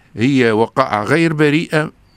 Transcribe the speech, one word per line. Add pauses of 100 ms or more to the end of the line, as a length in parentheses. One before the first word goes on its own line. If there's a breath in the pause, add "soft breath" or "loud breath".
(180)
هي
وقائع
غير
بريئة (240)